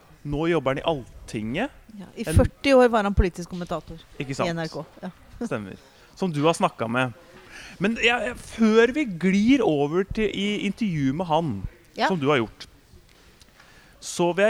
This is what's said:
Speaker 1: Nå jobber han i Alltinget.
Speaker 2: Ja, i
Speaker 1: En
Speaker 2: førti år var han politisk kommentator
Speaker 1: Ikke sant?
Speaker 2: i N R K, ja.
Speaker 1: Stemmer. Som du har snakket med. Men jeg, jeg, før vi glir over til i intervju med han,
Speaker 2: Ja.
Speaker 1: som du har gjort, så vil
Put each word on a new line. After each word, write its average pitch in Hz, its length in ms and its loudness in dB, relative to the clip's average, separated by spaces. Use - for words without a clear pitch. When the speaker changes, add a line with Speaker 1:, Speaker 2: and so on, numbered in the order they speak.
Speaker 1:
Nå 147 240 -2
jobber 139 280 0
han - 20 -6
i - 80 -4
Alltinget. 127 840 -6
Speaker 2:
Ja, 190 60 -16
i 226 120 -8
Speaker 1:
En 160 80 2
Speaker 2:
førti 254 360 2
år 254 160 8
var 226 140 2
han 202 120 0
politisk 180 340 -2
kommentator 170 500 -10
Speaker 1:
Ikke 135 160 -6
sant? - 100 -2
Speaker 2:
i 170 60 -2
N 165 80 -6
R 160 80 -6
K, 151 160 -10
ja. 185 80 -10
Speaker 1:
Stemmer. 113 340 -8
Som 190 160 -4
du 147 140 -4
har 165 80 4
snakket 165 360 -2
med. 123 240 0
Men 208 180 -2
jeg, - 160 -6
jeg, 240 240 -4
før 226 560 4
vi 302 140 0
glir 202 560 2
over 156 420 2
til 220 300 -2
i 202 340 -2
intervju 160 460 -2
med 175 120 -4
han, 151 360 0
Speaker 2:
Ja. 240 120 2
Speaker 1:
som 190 120 2
du 131 80 0
har 151 80 4
gjort, 113 300 -2
så 175 360 -2
vil 196 140 2